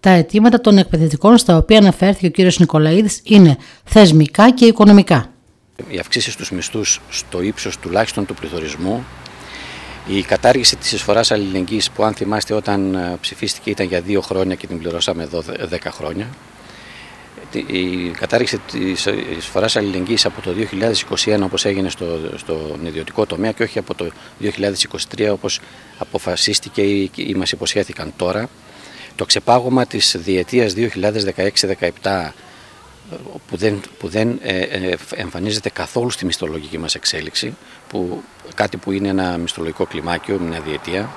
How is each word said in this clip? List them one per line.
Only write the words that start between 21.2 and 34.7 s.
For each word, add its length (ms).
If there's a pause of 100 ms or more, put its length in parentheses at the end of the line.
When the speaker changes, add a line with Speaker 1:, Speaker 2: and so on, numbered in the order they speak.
Speaker 2:
ένα, 140
όπως 200
έγινε 240
στο, 300 (180)
στον 500
ιδιωτικό 400
τομέα 260
και 100
όχι 160
από 160
το 160 (280)
δύο 120
χιλιάδες 320
είκοσι 260
τρία, 240
όπως 280 (380)
αποφασίστηκε 840
ή, 340
ή 180
μας 180
υποσχέθηκαν 640
τώρα. 320 (680)
Το 80
ξεπάγωμα 640
της 320
διετίας 540
δύο 160
χιλιάδες 360
δεκαέξι 420
δεκαεπτά, 680 (1120)
που 100
δεν, 240 (180)
που 100
δεν, 340
ε, 160
ε, 380 (180)